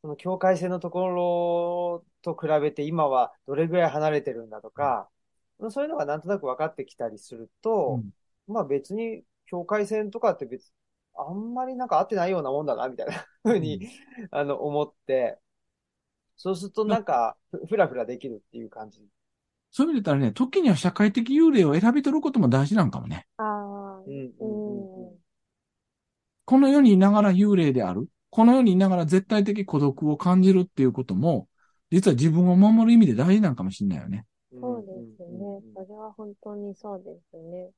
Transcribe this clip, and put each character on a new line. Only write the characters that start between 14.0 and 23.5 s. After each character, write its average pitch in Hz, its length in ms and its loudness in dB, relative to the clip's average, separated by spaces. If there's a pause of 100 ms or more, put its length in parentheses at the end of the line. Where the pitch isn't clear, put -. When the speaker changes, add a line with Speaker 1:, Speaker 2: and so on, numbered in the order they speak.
Speaker 2:
ん。 175 60 -18
Speaker 1:
あ 147 140 -4
の、 143 200 -6
思 147 200 -2
っ 143 80 -12 (140)
て、 123 320 -2 (960)
そ 190 160 -6
う 185 40 -4
す 185 100 -12
る 196 40 -14
と 220 140 -4
な 208 160 0
ん 202 40 -16
か、 120 320 -2
Speaker 2:
あ。 - 140 -20
Speaker 1:
ふ-、 165 160 -12
ふ 214 100 -2
ら 185 120 4
ふ 127 80 -10
ら 117 100 -4
で 123 120 -10
き 135 100 -12
る 110 180 -14
っ - 40 -20
て 120 80 -16
い 117 60 -14
う 104 60 -18
感 110 200 -18
じ。 101 140 -20 (680)
Speaker 2:
そ 269 120 0
う - 20 0
い 339 40 -2
う - 20 -2
意 - 40 -2
味 208 60 -2
で 165 80 -4
言 143 40 2
っ 139 40 0
た 139 60 0
ら 110 60 0
ね、 - 20 -14
時 262 300 -2
に 285 60 2
は 175 80 4
社 180 160 -2
会 208 200 2
的 240 200 -2
幽 320 180 6
霊 220 140 4
を 147 140 2
選 226 140 4
び 285 100 0
取 285 120 0
る 302 60 0
こ 302 100 -2
と 269 100 0
も 135 80 4
大 135 180 4
事 208 100 0
な 180 80 4
ん 107 60 0
か - 100 -10
も - 80 -12
ね。 78 180 -10 (100)
Speaker 3:
あ 220 60 -8
あ。 202 640 -10